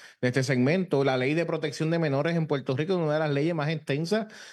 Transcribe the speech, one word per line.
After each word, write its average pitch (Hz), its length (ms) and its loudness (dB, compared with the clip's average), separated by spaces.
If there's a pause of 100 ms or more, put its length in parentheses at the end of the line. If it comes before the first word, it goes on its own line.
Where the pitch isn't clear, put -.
(220)
de 127 60 2
este 135 160 2
segmento, 139 600 2
la 131 140 2
ley 131 160 0
de 165 140 0
protección 156 420 -2
de 170 80 0
menores 156 380 0
en 160 100 0
Puerto 139 300 -2
Rico 160 180 0
es 180 60 0
una 151 160 0
de 156 40 2
las 156 120 0
leyes 156 240 0
más 151 140 -2
extensas 165 640 -2 (220)